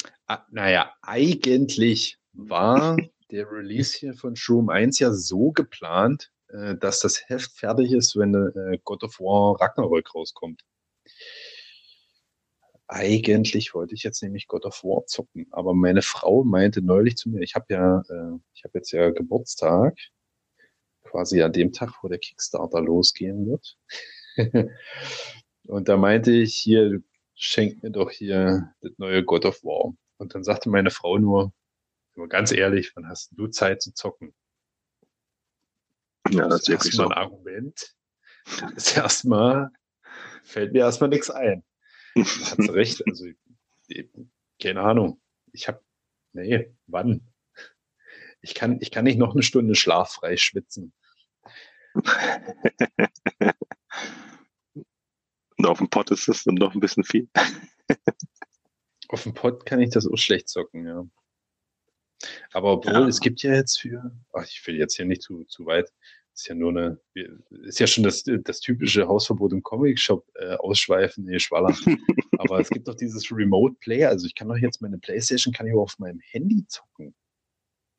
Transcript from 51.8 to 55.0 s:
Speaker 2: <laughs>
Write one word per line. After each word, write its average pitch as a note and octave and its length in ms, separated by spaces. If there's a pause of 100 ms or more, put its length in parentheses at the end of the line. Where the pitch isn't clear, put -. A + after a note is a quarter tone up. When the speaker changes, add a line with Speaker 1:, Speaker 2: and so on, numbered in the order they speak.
Speaker 2:
<laughs> - 1600 (2000)